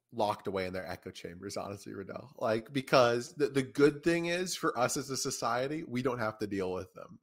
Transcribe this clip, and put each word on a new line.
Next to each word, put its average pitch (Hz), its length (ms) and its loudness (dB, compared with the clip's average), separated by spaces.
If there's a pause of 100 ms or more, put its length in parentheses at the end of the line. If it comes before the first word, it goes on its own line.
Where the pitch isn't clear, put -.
(140)
locked 107 340 0
away 95 180 0
in 92 80 -6
their 90 140 -6
echo 90 240 -10
chambers, 92 460 -10
honestly, 101 360 -8
Riddell. 104 440 -12
Like, 113 340 0
because 127 640 4
the, 143 140 2
the 135 140 0
good 143 400 4
thing 170 240 2
is 175 280 -2
for 156 220 -2
us 123 180 2
as 131 140 -6
a 131 80 -4
society, 131 640 -2
we 120 180 -4
don't 123 180 0
have 110 200 -2
to 107 80 -2
deal 95 260 -2
with 95 200 -6
them - 300 -18